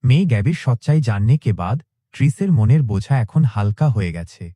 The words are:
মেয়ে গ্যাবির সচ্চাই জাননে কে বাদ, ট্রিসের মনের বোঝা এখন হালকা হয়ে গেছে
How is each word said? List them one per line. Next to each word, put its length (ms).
মেয়ে 220
গ্যাবির 360
সচ্চাই 400
জাননে 360
কে 160
বাদ, 240
ট্রিসের 380
মনের 320
বোঝা 360
এখন 240
হালকা 460
হয়ে 220
গেছে 320